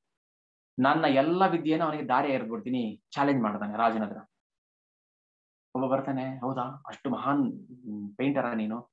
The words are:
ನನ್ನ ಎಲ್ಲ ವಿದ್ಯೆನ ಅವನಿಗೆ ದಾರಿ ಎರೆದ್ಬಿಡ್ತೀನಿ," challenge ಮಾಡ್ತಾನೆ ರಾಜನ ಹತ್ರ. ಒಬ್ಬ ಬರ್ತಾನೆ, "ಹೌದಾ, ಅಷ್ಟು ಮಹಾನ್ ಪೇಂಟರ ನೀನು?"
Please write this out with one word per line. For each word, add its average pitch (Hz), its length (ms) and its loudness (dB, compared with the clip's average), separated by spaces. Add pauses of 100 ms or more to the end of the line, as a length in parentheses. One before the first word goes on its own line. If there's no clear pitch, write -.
(800)
ನನ್ನ 151 260 4
ಎಲ್ಲ 156 420 4
ವಿದ್ಯೆನ 160 380 2
ಅವನಿಗೆ 151 240 -2
ದಾರಿ 135 240 2
ಎರೆದ್ಬಿಡ್ತೀನಿ," 113 800 -4
challenge 143 320 2
ಮಾಡ್ತಾನೆ 104 340 -2
ರಾಜನ 113 280 2
ಹತ್ರ. 101 120 -8 (1600)
ಒಬ್ಬ 131 120 -2
ಬರ್ತಾನೆ, 131 520 -2
"ಹೌದಾ, 127 240 -4
ಅಷ್ಟು 131 480 -8
ಮಹಾನ್ 135 420 0 (640)
ಪೇಂಟರ 127 360 0
ನೀನು?" 110 280 -2 (120)